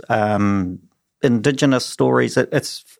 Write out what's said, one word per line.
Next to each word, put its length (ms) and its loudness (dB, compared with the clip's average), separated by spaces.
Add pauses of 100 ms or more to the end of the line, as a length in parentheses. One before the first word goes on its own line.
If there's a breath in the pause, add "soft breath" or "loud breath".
um, 720 0 (420)
Indigenous 640 2
stories. 500 0
It, 160 0
it's, 320 -4 (160)